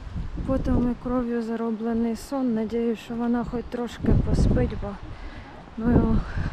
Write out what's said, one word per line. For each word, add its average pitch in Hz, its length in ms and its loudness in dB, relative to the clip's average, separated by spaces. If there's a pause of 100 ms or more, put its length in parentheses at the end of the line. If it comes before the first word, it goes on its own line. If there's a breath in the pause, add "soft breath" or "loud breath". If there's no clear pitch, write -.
(460)
потом 254 460 2
і 233 120 -6
кров'ю 240 380 0
зароблений 226 760 -2
сон. 262 380 -2
Надіюсь, 226 460 0
що - 140 -12
вона 233 380 0
хоч 233 180 -4
трошки 240 380 -4 (220)
поспить, 226 520 4
бо, 208 80 -6 (880 loud breath)
ну, 226 140 0
його, 226 260 6 (360 loud breath)